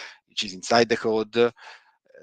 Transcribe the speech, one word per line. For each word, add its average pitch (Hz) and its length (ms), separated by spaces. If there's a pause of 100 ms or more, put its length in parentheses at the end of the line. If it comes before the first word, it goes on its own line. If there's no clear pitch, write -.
(300)
which - 160
is 95 80
inside 117 340
the 113 80
code. 110 400
Uh, 120 160 (720)